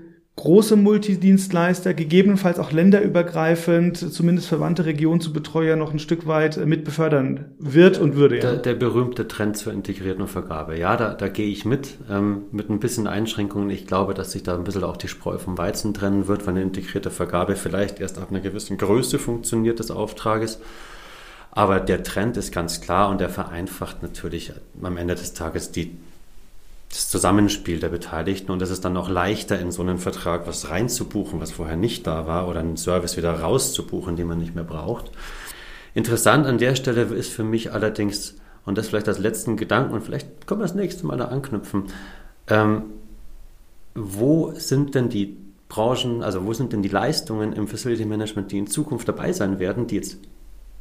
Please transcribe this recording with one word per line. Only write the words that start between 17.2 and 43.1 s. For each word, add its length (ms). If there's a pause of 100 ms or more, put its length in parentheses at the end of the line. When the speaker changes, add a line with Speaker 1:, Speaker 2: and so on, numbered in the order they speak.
Speaker 2:
vielleicht 420
erst 200
ab 120
einer 80
gewissen 400
Größe 400
funktioniert 640
des 100
Auftrages. 720 (880)
Aber 300
der 240
Trend 320
ist 160
ganz 280
klar 300
und 100
der 80
vereinfacht 760
natürlich 480 (280)
am 180
Ende 180
des 160
Tages 400
die, 240 (920)
das 200
Zusammenspiel 720
der 100
Beteiligten 600
und 120
es 80
ist 120
dann 140
auch 140
leichter, 500
in 120
so 100
einen 160
Vertrag 480
was 240
reinzubuchen, 680
was 120
vorher 260
nicht 300
da 200
war, 220
oder 120
einen 180
Service 400
wieder 120
rauszubuchen, 840
den 100
man 120
nicht 160
mehr 100
braucht. 460 (840)
Interessant 540
an 100
der 200
Stelle 260
ist 280
für 140
mich 300
allerdings, 600 (280)
und 140
das 100
vielleicht 180
als 120
letzten 400
Gedanken, 340
und 100
vielleicht 440
können 140
wir 40
das 100
nächste 320
Mal 120
da 80
anknüpfen, 640 (580)
ähm, 380 (1120)